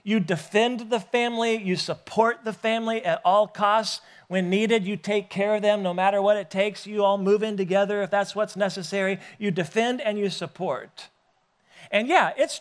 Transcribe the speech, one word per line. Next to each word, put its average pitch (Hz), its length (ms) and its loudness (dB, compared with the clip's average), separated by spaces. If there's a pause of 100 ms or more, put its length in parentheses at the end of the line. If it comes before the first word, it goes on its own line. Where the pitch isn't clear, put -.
You 214 140 0
defend 220 720 0
the 240 80 0
family, 233 580 0
you 185 200 -2
support 226 680 0
the 220 80 -4
family 226 520 -2
at 165 200 0
all 202 220 4
costs. 208 540 0 (260)
When 180 240 -2
needed, 214 340 2
you 202 120 -4
take 202 320 -4
care 202 260 0
of 208 80 -2
them 208 200 2
no 175 120 -2
matter 196 260 2
what 208 160 4
it 196 140 -8
takes. 196 360 -2
You 208 180 0
all 196 140 4
move 202 240 2
in 214 140 -4
together 196 460 0
if 185 80 -4
that's 202 240 0
what's 277 220 -4
necessary. 190 640 -2 (180)
You 208 140 0
defend 226 480 -2
and 208 180 -2
you 202 120 -2
support. 160 800 -8 (840)
And 220 160 0
yeah, 285 280 4
it's - 240 0